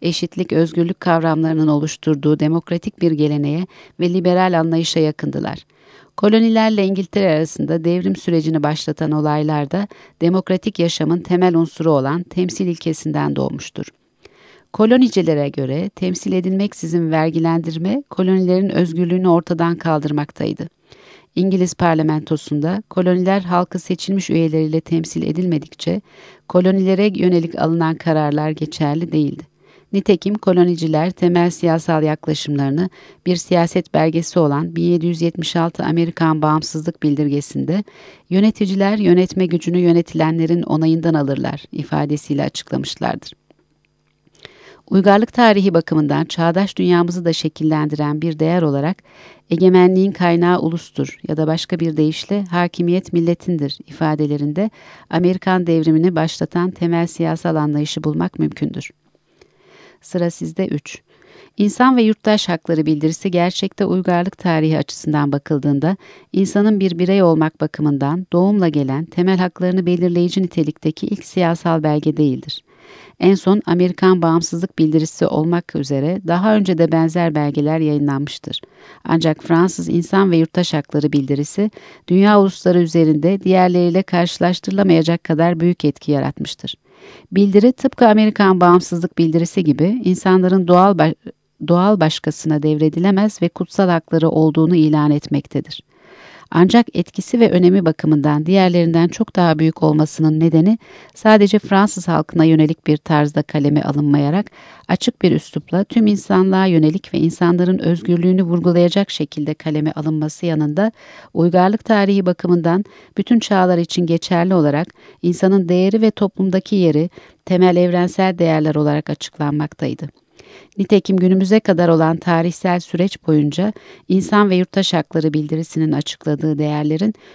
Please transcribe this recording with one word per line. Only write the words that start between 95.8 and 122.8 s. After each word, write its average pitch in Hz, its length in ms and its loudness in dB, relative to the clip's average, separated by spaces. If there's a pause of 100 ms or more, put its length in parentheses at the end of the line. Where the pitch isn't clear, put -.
Ancak 185 440 4
etkisi - 460 -4
ve 226 100 6
önemi 180 340 4
bakımından 151 640 0
diğerlerinden 175 640 2
çok - 280 -6
daha 165 220 2
büyük 160 240 0
olmasının 156 580 2
nedeni 165 380 4 (360)
sadece 214 440 4
Fransız 196 500 0
halkına 160 360 2
yönelik 160 420 4
bir 151 100 2
tarzda 147 460 0
kaleme 147 400 0
alınmayarak 147 680 0 (380)
açık - 340 -2
bir 180 100 4
üslupla 165 520 -4
tüm 226 220 0
insanlığa 190 600 2
yönelik 160 480 2
ve - 40 -2
insanların 175 600 0
özgürlüğünü 175 640 0
vurgulayacak 175 680 2
şekilde 151 440 -6
kaleme 151 380 -4
alınması 156 540 -4
yanında 160 460 0 (420)
uygarlık 180 500 2
tarihi 196 420 2
bakımından 175 580 0 (340)
bütün 226 200 2
çağlar 185 400 2
için 170 280 -2
geçerli 170 480 0
olarak 151 340 2 (340)
insanın 180 460 2
değeri 190 340 2
ve 220 80 4
toplumdaki 190 640 -2
yeri 165 340 2 (340)
temel 180 320 4
evrensel 180 640 0
değerler 156 360 0
olarak 147 360 -2
açıklanmaktaydı. 147 960 -6 (680)
Nitekim 196 380 2
günümüze 190 440 2
kadar 175 280 2
olan 160 280 2
tarihsel 175 640 -2